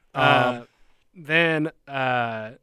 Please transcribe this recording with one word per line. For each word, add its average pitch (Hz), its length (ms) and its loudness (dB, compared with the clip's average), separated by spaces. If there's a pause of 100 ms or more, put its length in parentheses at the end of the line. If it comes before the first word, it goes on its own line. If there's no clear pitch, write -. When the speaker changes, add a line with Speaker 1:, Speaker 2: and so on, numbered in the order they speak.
(140)
Speaker 1:
Uh, 135 460 2
Speaker 2:
Um, 120 80 -20 (460)
Speaker 1:
then, 160 560 0 (180)
uh, 120 640 -2 (100)